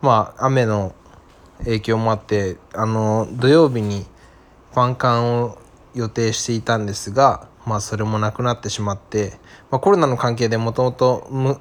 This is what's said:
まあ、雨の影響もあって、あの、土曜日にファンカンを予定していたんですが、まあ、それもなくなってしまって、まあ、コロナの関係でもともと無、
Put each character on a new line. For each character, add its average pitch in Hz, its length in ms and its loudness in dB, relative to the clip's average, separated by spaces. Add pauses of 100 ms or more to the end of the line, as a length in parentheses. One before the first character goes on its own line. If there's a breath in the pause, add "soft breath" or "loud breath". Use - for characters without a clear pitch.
ま 117 360 2
あ、 - 80 -2
雨 131 200 2
の 104 280 -2 (640)
影 113 220 -2
響 113 160 0
も 113 140 0
あ 107 40 0
っ 104 40 -6
て、 98 380 -2 (160)
あ 110 120 -2
の、 110 460 0
土 123 160 0
曜 156 220 8
日 120 120 -2
に 101 240 -4 (680 loud breath)
フ 123 60 0
ァ 123 100 4
ン 127 60 -4
カ 123 220 2
ン 120 260 0
を 120 140 -8 (360)
予 117 160 -4
定 110 240 -2
し - 120 -6
て 120 80 -2
い 110 80 -2
た 117 160 0
ん 107 80 -4
で 101 80 -6
す - 180 -10
が、 131 360 2 (180)
ま 110 120 -2
あ、 104 40 -4
そ - 140 -8
れ 107 80 -2
も 107 160 -2
な 107 120 -2
く 123 120 -6
な 123 100 0
っ - 80 -12
て 110 80 -8
し - 120 -6
ま 101 120 -2
っ 98 40 -10
て、 104 420 -4 (320 loud breath)
ま 131 60 0
あ、 - 20 0
コ 190 120 4
ロ 202 60 6
ナ 160 100 4
の 127 100 0
関 120 180 -2
係 113 140 0
で 113 80 -2
も 113 160 -2
と 127 100 0
も 127 80 0
と 127 400 0
無、 135 300 -2